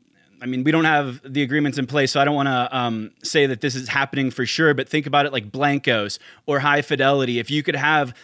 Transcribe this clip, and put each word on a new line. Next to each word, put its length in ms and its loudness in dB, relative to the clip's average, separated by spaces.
I 40 -10
mean, 180 -4
we 60 4
don't 160 4
have 360 0
the 200 -2
agreements 340 0
in 100 -2
place, 260 0
so 80 0
I 40 4
don't 100 2
wanna, 380 0
um, 380 -4
say 220 2
that 160 -2
this 140 -2
is 140 -8
happening 420 0
for 160 -4
sure, 260 2
but 160 -2
think 180 -2
about 200 2
it 80 -6
like 180 -6
Blankos 680 0
or 140 0
High 200 2
Fidelity. 580 0
If 120 -6
you 120 0
could 140 -2
have 480 0